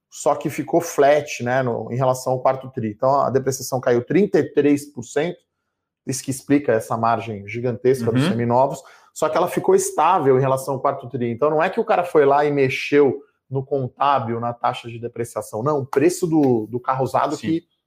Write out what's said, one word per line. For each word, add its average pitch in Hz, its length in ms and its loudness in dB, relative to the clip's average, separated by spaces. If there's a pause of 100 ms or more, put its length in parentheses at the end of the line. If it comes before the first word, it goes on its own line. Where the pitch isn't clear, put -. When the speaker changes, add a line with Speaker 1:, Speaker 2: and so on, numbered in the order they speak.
Speaker 1:
só - 280 -2
que - 160 -6
ficou 160 280 -2
flat, 147 640 2
né, 127 200 0
no, 117 280 -4
em 120 40 -4
relação 131 380 0
ao 127 80 -2
quarto 131 280 0
tri. 110 220 -4
Então, 135 300 0
a 123 100 0
depreciação 127 500 -2
caiu 120 220 2
trinta 185 340 2
e 143 60 4
três 143 420 2
por - 180 -14
cento, 160 360 -4 (680)
isso 131 180 -8
que - 60 -8
explica 143 440 0
essa 113 220 -2
margem 110 520 -2
gigantesca 117 640 0
dos 127 120 2
Speaker 2:
Uhum. 165 60 2
Speaker 1:
seminovos, 120 540 0 (300)
só 156 160 -2
que 170 80 -2
ela 175 100 2
ficou - 280 2
estável 160 640 2
em 131 40 2
relação 135 320 0
ao 127 80 -6
quarto 135 260 -2
tri. 120 220 -4
Então, 131 220 0
não 156 100 2
é 185 80 2
que 208 100 -4
o 220 60 -2
cara 180 180 2
foi 151 220 4
lá 139 180 4
e 147 80 0
mexeu 139 720 2 (260)
no 131 160 -4
contábil, 127 760 -2
na 120 120 -4
taxa 123 380 -6
de 117 80 -12
depreciação. 117 640 -8
Não, 147 180 0
o 131 60 -6
preço 180 400 0
do, 135 400 2
do 117 140 -8
carro 131 240 -2
usado 135 320 0
Speaker 2:
Sim. - 120 -8
Speaker 1:
que, 165 160 -2 (240)